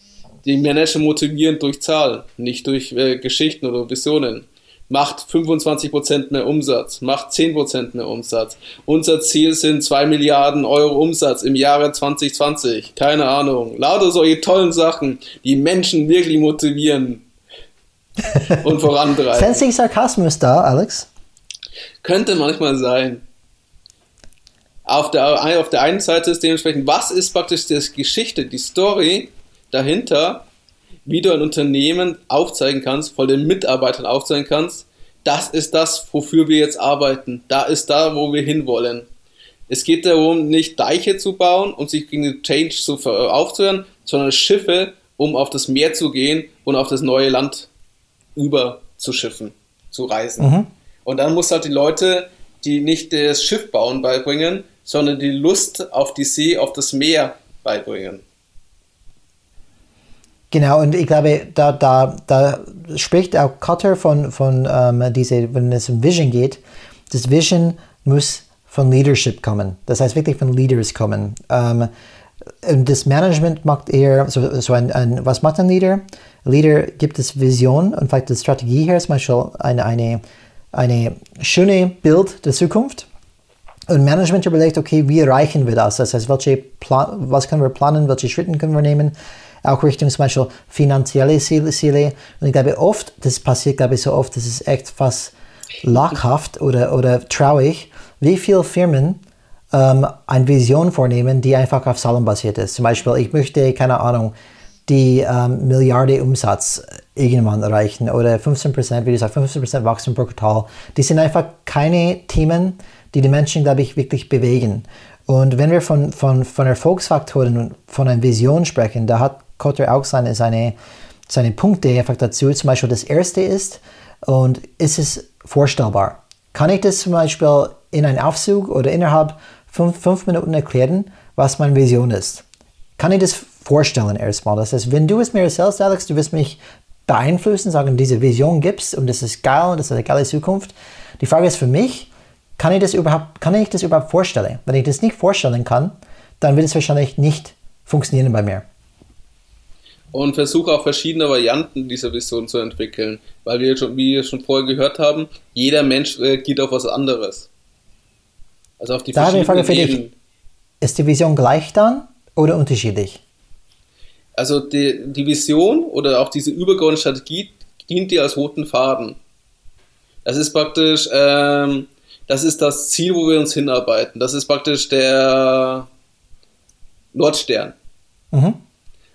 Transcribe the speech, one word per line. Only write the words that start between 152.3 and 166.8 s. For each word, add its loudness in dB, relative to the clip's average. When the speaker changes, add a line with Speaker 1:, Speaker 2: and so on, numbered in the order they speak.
Speaker 1:
zu -6
entwickeln, -8
weil -4
wir 2
schon, -4
wie 0
wir -2
schon -8
vorher -2
gehört -2
haben, -2
jeder 2
Mensch -2
reagiert -2
auf -2
was -4
anderes. -4
Also -8
auf -6
die -10
Speaker 2:
Da 2
habe 4
ich 0
eine 2
Frage 2
Speaker 1:
verschiedenen 2
Speaker 2:
für 0
dich. -6
Speaker 1:
Ebenen. -20
Speaker 2:
Ist -2
die 2
Vision 2
gleich 0
dann 2
oder 2
unterschiedlich? -2
Speaker 1:
Also -2
die, -2
die -6
Vision 2
oder -2
auch 0
diese -4
übergeordnete 0